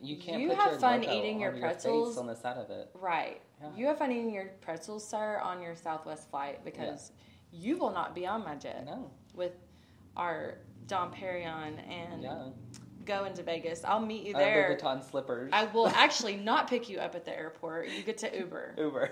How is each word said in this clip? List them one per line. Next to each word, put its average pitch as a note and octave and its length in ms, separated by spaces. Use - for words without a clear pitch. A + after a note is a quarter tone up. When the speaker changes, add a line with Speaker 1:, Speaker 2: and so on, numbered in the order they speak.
Speaker 1:
you C#3+ 180
can't E3+ 240
Speaker 2:
"You D#4 80
Speaker 1:
put F#4 80
Speaker 2:
have G4+ 140
Speaker 1:
your - 80
Speaker 2:
fun A#3+ 220
Speaker 1:
logo A3+ 160
Speaker 2:
eating G#3+ 220
your G3+ 100
Speaker 1:
or F3+ 60
your - 140
face F3 120
Speaker 2:
pretzels." A#2+ 360
Speaker 1:
on B2 100
the A2+ 80
side B2 200
of A2+ 140
it. G2 240
Speaker 2:
Right. F3 460
Speaker 1:
Yeah. D3+ 140
Speaker 2:
"You A3+ 120
have D4 120
fun C#4 140
eating A#3 200
your F#3+ 140
pretzels, G#3+ 480
sir, G#3+ 340
on F3+ 180
your E3+ 140
Southwest D#3 560
flight C#3+ 340
Speaker 1:
Yeah. D#3+ 60
Speaker 2:
because - 400
you G#3 280
will C4+ 120
not F3 240
be F3 140
on G#3+ 160
my D3+ 100
jet B2+ 320
Speaker 1:
No. F3 240
Speaker 2:
with F3 200
our D#3 420
Dom F3+ 260
Perignon E3 680
and E3+ 340
Speaker 1:
Yeah. C3+ 260
Speaker 2:
going G3 300
to F3 80
Vegas. E3 420
I'll G#3+ 160
meet A3 260
you G3+ 80
Speaker 1:
Our C#3 60
Speaker 2:
there. G3 360
Speaker 1:
Vuitton C3+ 260
slippers. C3 500
Speaker 2:
I G#3+ 140
will A3 220
Speaker 1:
<laughs> A#3 160
Speaker 2:
actually A3+ 320
not A3 320
pick A#3+ 200
you F#3+ 100
up F3 160
at E3+ 100
the E3+ 120
airport. D#3+ 520
You G3+ 140
get G#3+ 160
to - 200
Uber." - 380
Speaker 1:
Uber. C#3 360